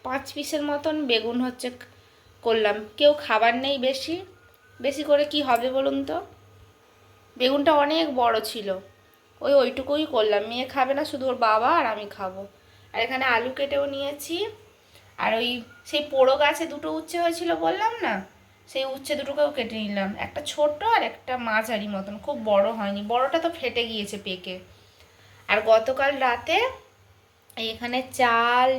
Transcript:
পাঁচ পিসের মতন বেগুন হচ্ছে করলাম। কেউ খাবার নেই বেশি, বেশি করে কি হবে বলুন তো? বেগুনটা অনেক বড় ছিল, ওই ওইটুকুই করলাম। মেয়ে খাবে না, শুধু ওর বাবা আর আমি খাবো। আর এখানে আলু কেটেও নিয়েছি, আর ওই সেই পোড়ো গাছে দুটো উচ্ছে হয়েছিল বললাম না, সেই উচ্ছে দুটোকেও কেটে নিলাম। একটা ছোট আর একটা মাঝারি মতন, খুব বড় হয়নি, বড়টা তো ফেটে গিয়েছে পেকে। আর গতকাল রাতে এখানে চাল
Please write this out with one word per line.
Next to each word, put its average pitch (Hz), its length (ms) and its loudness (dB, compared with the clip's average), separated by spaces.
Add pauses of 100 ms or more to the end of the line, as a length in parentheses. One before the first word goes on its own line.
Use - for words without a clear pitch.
পাঁচ 262 300 -6
পিসের 294 300 -4
মতন 294 320 -2 (120)
বেগুন 233 340 0
হচ্ছে 247 280 -4 (760)
করলাম। 220 340 2 (200)
কেউ 294 220 8
খাবার 233 380 4
নেই 269 220 -2
বেশি, 262 360 -2 (680)
বেশি 277 220 -4
করে 294 220 4
কি 294 180 -2
হবে 254 280 2
বলুন 269 340 0
তো? 302 120 -4 (1200)
বেগুনটা 277 380 2
অনেক 311 400 4
বড় 233 260 2
ছিল, 214 280 -8 (720)
ওই 277 140 0
ওইটুকুই 269 520 2
করলাম। 214 420 2
মেয়ে 247 260 -4
খাবে 269 200 2
না, 285 100 -2
শুধু 269 220 -8
ওর 254 120 -2
বাবা 226 380 4
আর 294 100 2
আমি 208 240 -6
খাবো। 190 320 -10 (500)
আর - 80 -6
এখানে 262 240 -2
আলু 240 260 2
কেটেও 277 360 -2
নিয়েছি, 277 500 -6 (800)
আর 214 160 -2
ওই 240 140 0 (380)
সেই 294 240 -2
পোড়ো 262 260 6
গাছে 294 300 2
দুটো 302 260 -8
উচ্ছে 320 280 -6
হয়েছিল 339 360 0
বললাম 370 360 0 (100)
না, 240 120 0 (540)
সেই 269 160 -4
উচ্ছে 269 300 -6
দুটোকেও 277 360 0
কেটে 220 280 -6
নিলাম। 202 400 -4
একটা - 240 -8
ছোট 294 420 0
আর 440 180 4
একটা 240 360 -6
মাঝারি 220 500 -2
মতন, 202 300 -8
খুব 285 260 -6
বড় 202 280 4
হয়নি, 202 340 -4
বড়টা 262 320 0
তো 330 120 0
ফেটে 240 340 -4
গিয়েছে 214 340 -6
পেকে। 185 380 -10 (920)
আর 208 180 4
গতকাল 262 520 4
রাতে 254 400 0 (1000)
এখানে 233 420 -4 (140)
চাল 240 560 4 (100)